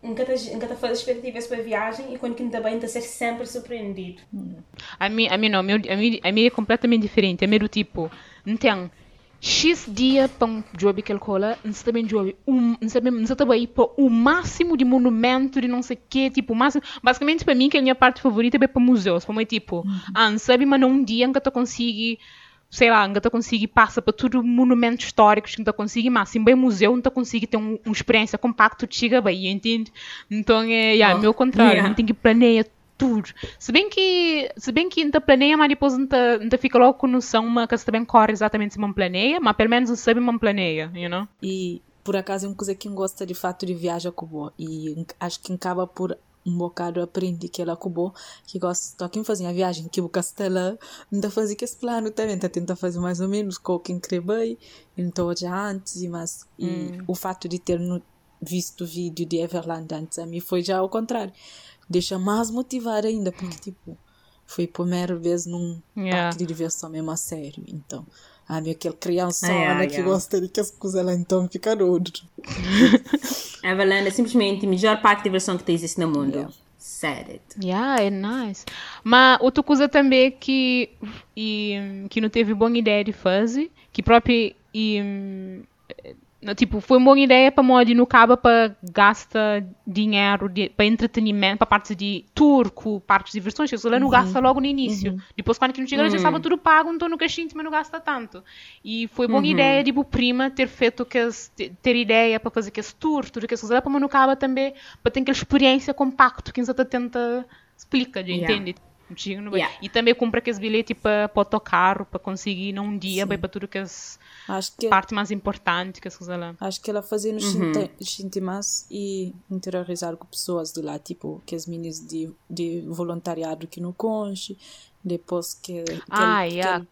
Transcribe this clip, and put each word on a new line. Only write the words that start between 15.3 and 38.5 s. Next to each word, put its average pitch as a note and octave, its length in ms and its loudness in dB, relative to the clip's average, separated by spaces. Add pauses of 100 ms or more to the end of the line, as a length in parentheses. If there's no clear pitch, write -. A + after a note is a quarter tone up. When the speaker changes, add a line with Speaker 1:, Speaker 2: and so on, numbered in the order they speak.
Speaker 3:
de B3 80 -2
não B3 120 -2
sei B3 160 -6 (120)
quê, C4+ 200 0
tipo, C4 220 -4
o A3+ 60 0
máximo, C#4+ 260 2 (180)
basicamente C#4+ 440 2
para C#4+ 100 4
mim, B3+ 140 4
que D4+ 80 0
é - 20 6
a C4+ 40 2
minha C4 120 4
parte B3+ 260 4
favorita A#3 400 2
é C4 60 4
para C4 140 2
museus, G3 420 4
para G#3 100 -8
mim, G#3+ 120 -2
tipo, G#3+ 320 -6
Speaker 2:
Uhum. G3 220 -4 (140)
Speaker 3:
ah, A3 160 4
não G#3 80 0
sabe, B3 280 4
mas C#4 160 6
não C4 80 6
um C4+ 160 4
dia A3+ 200 0
nunca C4+ 140 0
tu C#4 140 -2
consegui, A#3 680 -4 (500)
sei A#3+ 220 4
lá, G3+ 160 4
nunca G3 140 -2
tu F#3 100 0
consegui A3 340 -2
passar A3 360 2
para A3 100 0
tudo B3 320 0
monumentos A#3+ 640 2
históricos, G#3 520 4
nunca G#3+ 140 -2
tu - 60 -4
consegui, A3+ 320 -2
mas A3 180 2
assim, A3+ 160 -2
bem A#3 120 8
museu, A3+ 380 4
nunca B3 160 2
consegui A#3 380 -4
ter - 80 -4
um, G#3+ 300 -2
uma A3 80 -2
experiência A3+ 440 0
compacta, A3+ 540 -2
chega A#3+ 300 0
bem, F#3+ 280 -2
entende? A3 400 -2 (400)
Então, A3 340 2
é, A3+ 320 2
yeah, G#3 200 6
Speaker 1:
Oh, G3+ 60 0
Speaker 3:
meu G#3+ 120 6
contrário, A3+ 420 6
Speaker 1:
yeah. F#3 120 4
Speaker 3:
não G#3+ 80 0
tem A#3 100 0
que A3 80 0
planear A3+ 520 6 (320)
tudo. A#3 320 0 (280)
Se - 140 -10
bem F#4+ 180 4
que, F4 680 0
se A#3 160 -6
bem E4+ 160 2
que D#4+ 160 -2
não D4 160 2
planeia, C#4+ 340 6
mas D4+ 140 4
depois C4+ 280 2
não C4+ 100 -2 (520)
fica B3 180 2
logo B3 180 8
com C4+ 120 -2
noção, A#3+ 400 0
mas A#3 180 0
que A#3 120 -2
você - 80 -6
também A3+ 180 -2
corre A3 300 4
exatamente G#3+ 400 -2